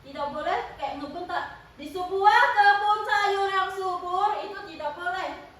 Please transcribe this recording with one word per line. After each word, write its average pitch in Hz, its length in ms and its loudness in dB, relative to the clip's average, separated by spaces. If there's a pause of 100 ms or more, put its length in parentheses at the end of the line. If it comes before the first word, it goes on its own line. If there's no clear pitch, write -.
Tidak 285 320 -6
boleh 320 260 -2 (220)
kayak 277 240 -6
ngebentak. 349 560 -6 (160)
Di 285 160 -14
sebuah 392 500 4 (140)
kebun 415 480 6
sayur 403 480 2
yang 381 160 2
subur 381 720 -2
itu 392 180 -10 (140)
tidak 302 240 -6
boleh. 349 640 -6